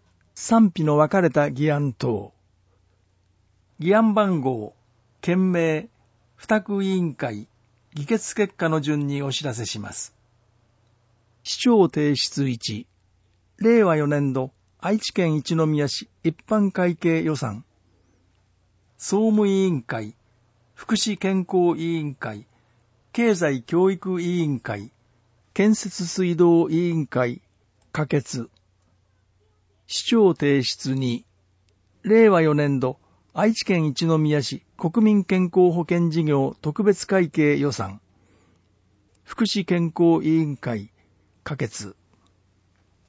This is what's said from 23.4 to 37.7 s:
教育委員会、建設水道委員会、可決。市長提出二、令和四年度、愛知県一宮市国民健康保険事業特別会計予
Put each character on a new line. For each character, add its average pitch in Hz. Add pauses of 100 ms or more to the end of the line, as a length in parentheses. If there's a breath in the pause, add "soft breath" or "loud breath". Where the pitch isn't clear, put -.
教 185
育 185
委 175
員 147
会、 104 (600)
建 214
設 180
水 175
道 170
委 170
員 160
会、 123 (500)
可 151
決。 131 (1400)
市 -
長 214
提 143
出 135
二、 127 (760)
令 220
和 175
四 151
年 143
度、 127 (380)
愛 214
知 -
県 170
一 151
宮 151
市 - (120)
国 214
民 208
健 185
康 180
保 170
険 170
事 165
業 139
特 151
別 196
会 190
計 147
予 139